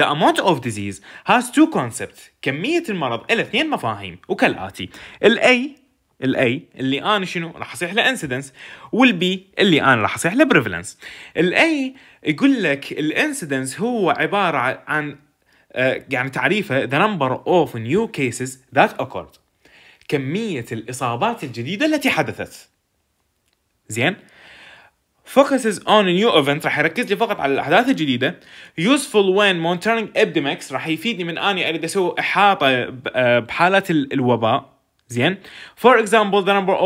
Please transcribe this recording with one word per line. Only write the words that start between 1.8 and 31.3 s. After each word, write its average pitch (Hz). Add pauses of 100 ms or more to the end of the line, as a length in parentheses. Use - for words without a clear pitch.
كمية 247
المرض 131
إلها 196
اثنين 294
مفاهيم 101 (100)
وكالآتي. 98 (340)
ال 220
A، 254 (400)
ال 131
A 127
اللي 131
أنا 202
شنو؟ 165
راح -
أصيح 175
له 247
incidence. 135 (460)
وال 214
B 185 (200)
اللي 170
أنا 120
راح 98
أصيح 170
له 294
prevalence. 107 (480)
ال 175
A 277 (300)
يقول 233
لك 143
الانسيدنس 147
هو 214
عبارة 151
عن، 147 (560)
آه، 127
يعني 127
تعريفه 135
the 123
number 147
of 160
new 151 (120)
cases 127 (280)
that -
occurred. 87 (720)
كمية 147
الإصابات 123
الجديدة 139
التي 285
حدثت. - (1200)
زين؟ 131 (1160)
Focuses 254
on 202
a 180
new 180
event، 143
راح 139
يركز 170
لي 196
فقط 202
على 139
الأحداث 190
الجديدة. 143 (400)
Useful 202
when 202
monitoring 202
epidemics، 147
راح 135
يفيدني 175
من 170